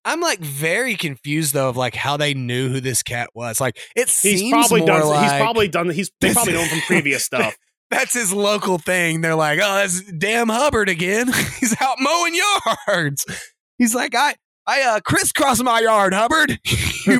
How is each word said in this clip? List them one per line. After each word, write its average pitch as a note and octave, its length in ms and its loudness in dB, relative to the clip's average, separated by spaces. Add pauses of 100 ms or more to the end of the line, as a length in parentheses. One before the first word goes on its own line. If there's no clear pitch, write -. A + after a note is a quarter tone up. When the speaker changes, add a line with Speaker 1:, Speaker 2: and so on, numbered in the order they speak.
Speaker 1:
I'm, C#4+ 180 -2
like, D4 180 0
very E3 560 -2
confused, D3 580 -4
though, C3+ 160 2
of, A#2+ 80 -4
like, B2+ 180 -2
how C#3+ 220 -2
they D3 160 0
knew B2+ 360 -2
who C3 100 -4
this B2+ 240 -4
cat A#2+ 320 -6
was. A2+ 260 -6
Like, B2+ 160 -2 (180)
it B3+ 140 0
Speaker 2:
He's - 20 2 (280)
Speaker 1:
seems A3 120 -2
Speaker 2:
probably A#3 300 4
Speaker 1:
more D#3+ 60 4
Speaker 2:
done, D#3 220 4
Speaker 1:
like C#3+ 220 4
Speaker 2:
he's C#3+ 100 0
probably A3 260 0
done, E3+ 240 -2
he's, F3 280 -4
they F#3 100 2
Speaker 1:
this - 60 0
Speaker 2:
probably A3 180 2
know E3 100 0
him D#3+ 60 -2
from D#3+ 120 -2
previous C#3+ 420 0
Speaker 1:
<laughs> - 20 -4
Speaker 2:
stuff. A2+ 300 -2 (360)
Speaker 1:
That's B3+ 220 -2
his G#3+ 200 -2
local G3+ 460 0
thing. E3+ 420 0
They're E3 140 0
like, D#3 260 0
"Oh, G3+ 140 0
that's F#3+ 260 0 (120)
damn A3 340 0
Hubbard A3+ 400 2
again. F#3+ 400 0 (160)
<laughs> - 160 -8
He's A#3 220 0
out C4 180 0
mowing E4+ 340 0 (540)
yards." D#3+ 380 0 (520)
He's A#3 160 2
like, A#3+ 220 -4
"I, C#4 200 2 (300)
I, C4 180 0
uh, A3 180 2
crisscross C#4 600 0
my A#3 200 2
yard, G#3 320 4
Hubbard, G#3+ 480 2
<laughs> - 440 -2
you B3+ 140 6